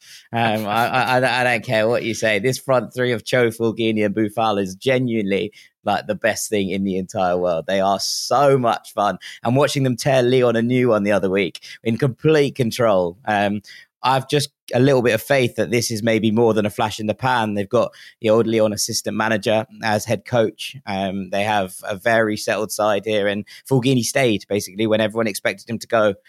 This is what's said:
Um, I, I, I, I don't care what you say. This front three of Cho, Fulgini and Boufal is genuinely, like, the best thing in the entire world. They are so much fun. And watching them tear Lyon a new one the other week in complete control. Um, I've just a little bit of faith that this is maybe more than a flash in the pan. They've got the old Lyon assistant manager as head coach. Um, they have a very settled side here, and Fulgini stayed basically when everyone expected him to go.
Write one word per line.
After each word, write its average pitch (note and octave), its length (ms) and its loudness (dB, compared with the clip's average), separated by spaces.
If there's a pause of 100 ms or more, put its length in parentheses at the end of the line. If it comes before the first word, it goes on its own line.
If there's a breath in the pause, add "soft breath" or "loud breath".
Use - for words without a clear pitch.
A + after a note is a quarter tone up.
(320 loud breath)
Um, A2 320 0
I, A2 220 0
I, B2+ 340 0
I, B2+ 200 0
I B2 40 0
don't A#2+ 200 0
care A2 240 0
what A#2 160 0
you A2 100 -4
say. G#2+ 240 0
This B2 180 0
front B2 380 -2
three B2 160 0
of A2 140 -4
Cho, B2 240 2
Fulgini A2+ 580 0
and G2+ 80 -2
Boufal G#2+ 480 0
is F#2+ 140 -8
genuinely, A2 760 -2 (300 loud breath)
like, G2 240 -2
the G#2 80 -2
best G#2 340 -2
thing G2+ 220 -2
in G2 140 -2
the F#2+ 140 -2
entire F#2 380 -2
world. F2 300 -2
They G2 140 0
are F#2+ 180 2
so C#3 580 0
much A#2+ 360 -2
fun. G2+ 260 -2 (240 loud breath)
And A#2 140 0
watching C#3 260 2
them B2+ 140 0
tear C3+ 260 2
Lyon B2 320 4
a A2+ 80 2
new B2 280 2
one G#2+ 120 4
the G2+ 80 2
other G2 200 2
week F#2+ 280 0 (240 loud breath)
in A2+ 160 -2
complete D3 560 2
control. G2+ 680 0
Um, G#2 360 0 (400 loud breath)
I've C3 280 0
just D3 220 -2 (220)
a A#2+ 60 2
little C3 240 4
bit A2 120 2
of A2 80 0
faith C3 340 0
that F#2+ 160 -2
this A#2+ 180 0
is G#2+ 140 -4
maybe A2+ 260 2
more A2 240 4
than G#2+ 100 0
a G#2 60 -4
flash A2 300 -4
in G#2+ 80 -8
the G#2 80 -2
pan. A#2 380 0
They've G2+ 140 -4
got A2+ 220 2 (300 loud breath)
the A2 100 0
old A2 160 4
Lyon A2 260 2
assistant G#2 440 -6
manager A2 500 0 (160)
as G#2+ 220 0
head A2 200 -4
coach. - 520 -2 (100)
Um, F#2+ 440 -6
they G2+ 120 -2
have G#2 400 -2
a G#2 140 -8
very A2+ 400 2
settled G#2+ 340 -4
side G#2 340 0
here, G#2+ 220 0
and G2+ 180 -2 (240 loud breath)
Fulgini B2+ 340 2
stayed A#2 460 0
basically G2+ 380 -2
when G#2+ 140 2
everyone A2 260 0
expected G2+ 420 -6
him A2+ 120 -8
to - 80 -16
go. G#2+ 200 2 (200 soft breath)